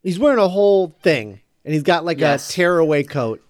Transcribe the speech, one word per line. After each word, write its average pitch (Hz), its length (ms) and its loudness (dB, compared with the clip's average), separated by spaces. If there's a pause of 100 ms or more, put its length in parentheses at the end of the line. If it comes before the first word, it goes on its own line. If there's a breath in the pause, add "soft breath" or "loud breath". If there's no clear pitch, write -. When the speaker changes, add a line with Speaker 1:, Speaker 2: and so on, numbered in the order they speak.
Speaker 1:
he's 185 160 -6
wearing 269 200 2
a 196 100 4
whole 190 540 2
thing, 107 380 -2 (240)
and 147 100 -6
he's 151 80 -2
got, 165 220 0
like, 165 140 -4
Speaker 2:
Yes. 143 320 -2
Speaker 1:
a - 20 -10
tearaway 160 520 0
coat 117 460 -6